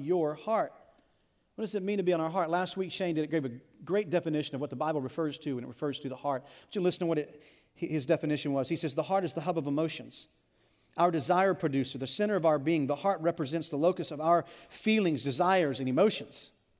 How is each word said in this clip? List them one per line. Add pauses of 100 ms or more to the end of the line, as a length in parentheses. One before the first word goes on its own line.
your
heart." (840)
What
does
it
mean
to
be
on
our
heart?
Last
week,
Shane
did,
gave
a (240)
great
definition
of
what
the
Bible
refers
to
when
it
refers
to
the
heart. (220)
Would
you
listen
to
what
it, (320)
his
definition
was?
He
says,
"The
heart
is
the
hub
of
emotions, (680)
our
desire
producer,
the
center
of
our
being.
The
heart
represents
the
locus
of
our (240)
feelings,
desires,
and
emotions." (280)